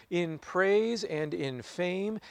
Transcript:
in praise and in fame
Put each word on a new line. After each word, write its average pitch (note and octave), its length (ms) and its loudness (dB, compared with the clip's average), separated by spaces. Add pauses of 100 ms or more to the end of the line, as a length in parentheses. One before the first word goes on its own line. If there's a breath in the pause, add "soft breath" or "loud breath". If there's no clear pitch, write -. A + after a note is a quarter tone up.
(120)
in E3+ 260 0
praise G#3 640 2
and D#3 300 -2
in C3+ 300 -4
fame F#3+ 560 -2 (120)